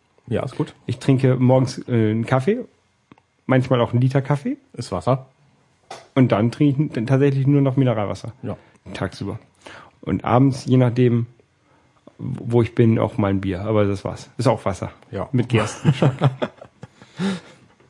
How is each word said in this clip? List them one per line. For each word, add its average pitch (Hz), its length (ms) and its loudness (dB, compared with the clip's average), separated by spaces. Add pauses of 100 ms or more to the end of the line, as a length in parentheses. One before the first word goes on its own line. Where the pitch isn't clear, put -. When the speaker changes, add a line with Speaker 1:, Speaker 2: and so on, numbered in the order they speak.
(280)
Speaker 1:
Ja, 117 160 -2
ist - 120 -10
gut. - 180 -6 (120)
Speaker 2:
Ich 117 120 -6
trinke 131 380 2
morgens, 127 420 2 (100)
äh, 113 220 2
einen 110 160 -2
Kaffee, 135 340 0 (880)
manchmal 131 340 2
auch 117 120 -2
einen 120 80 2
Liter 131 220 2
Kaffee. 147 340 -4 (160)
Speaker 1:
Ist - 200 -12
Wasser. 123 340 -2 (880)
Speaker 2:
Und 127 180 4
dann 110 200 2
trinke 147 320 2
ich 147 120 -6
n-, 117 100 -4
tatsächlich 135 400 2
nur 143 140 4
noch 135 160 0
Mineralwasser. 110 560 -2 (100)
Speaker 1:
Ja. 104 140 -8 (380)
Speaker 2:
Tagsüber. 95 440 -8 (640)
Und - 240 -4
abends, 131 400 2
je 127 140 2
nachdem, 120 480 2 (920)
wo 117 440 -2
ich - 120 -2
bin, 113 240 4
auch 107 200 -2
mal 101 100 2
ein 98 120 -2
Bier. 95 220 -6
Aber 107 220 2
das 98 200 -4
war's. - 340 -10
Ist 123 80 0
auch 120 180 0
Wasser. - 260 -6 (200)
Speaker 1:
Ja. 95 220 -8
Speaker 2:
Mit 123 180 0
Gerstengeschmack. 117 680 0
Speaker 1:
<laughs> 139 140 2 (1600)